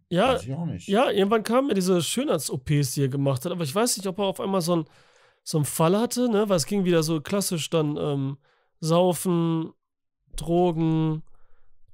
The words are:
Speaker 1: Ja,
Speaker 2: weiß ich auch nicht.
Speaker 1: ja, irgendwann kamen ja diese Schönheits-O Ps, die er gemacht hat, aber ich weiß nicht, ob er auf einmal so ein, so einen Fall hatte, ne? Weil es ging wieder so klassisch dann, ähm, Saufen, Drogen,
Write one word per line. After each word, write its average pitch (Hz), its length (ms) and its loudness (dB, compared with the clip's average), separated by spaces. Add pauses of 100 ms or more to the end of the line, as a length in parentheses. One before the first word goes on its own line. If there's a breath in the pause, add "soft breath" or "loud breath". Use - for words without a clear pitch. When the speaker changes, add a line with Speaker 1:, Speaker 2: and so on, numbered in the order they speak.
Speaker 1:
Ja, 220 240 2
Speaker 2:
weiß - 100 -2
ich 123 100 -8
auch 165 120 -6
nicht. 110 220 -8
Speaker 1:
ja, 220 240 2
irgendwann 202 320 2
kamen 262 260 0
ja 196 60 0
diese 185 260 2
Schönheits-O 214 560 -2
Ps, 143 360 0
die 143 100 0
er 139 60 2
gemacht 139 360 -2
hat, 180 60 -2
aber 175 120 -4
ich 131 100 -6
weiß 233 240 0
nicht, 196 100 -8
ob 185 120 -6
er 202 60 0
auf 190 140 -4
einmal 196 220 0
so 175 160 2
ein, 156 80 0 (580 soft breath)
so - 140 -4
einen 147 80 2
Fall 170 320 2
hatte, 240 320 0
ne? 208 200 2
Weil 190 80 2
es 147 80 0
ging 202 180 0
wieder 170 200 4
so 160 180 -2
klassisch 185 480 -4
dann, 151 280 0
ähm, 139 400 -2 (440)
Saufen, 165 920 2 (640)
Drogen, 160 880 0 (720)